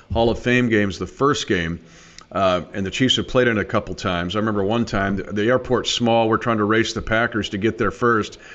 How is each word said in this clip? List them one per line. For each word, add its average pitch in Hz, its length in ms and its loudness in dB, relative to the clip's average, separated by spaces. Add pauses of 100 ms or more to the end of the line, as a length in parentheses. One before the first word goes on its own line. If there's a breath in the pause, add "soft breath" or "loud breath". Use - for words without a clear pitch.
(120)
Hall 117 180 2
of 110 100 -2
Fame 123 280 2
game's 104 320 2
the 92 80 -6
first 139 400 -2
game. 85 320 0 (540 loud breath)
Uh, 90 300 2 (100)
and 98 120 -6
the 92 60 -6
Chiefs 131 240 2
have 110 140 -2
played 123 180 2
in 113 100 2
it 98 40 2
a 92 40 -2
couple 92 300 -4
times. 90 400 -4
I 107 40 0
remember 104 220 0
one 113 220 0
time, 101 320 -2
the, 95 80 -4
the 104 240 -2
airport's 123 440 0
small. 117 360 2
We're 110 80 4
trying 113 220 0
to 104 80 2
race 110 260 2
the 107 100 -6
Packers 113 480 -2
to 104 80 -6
get 107 200 0
there 104 140 0
first. 113 480 0 (160 loud breath)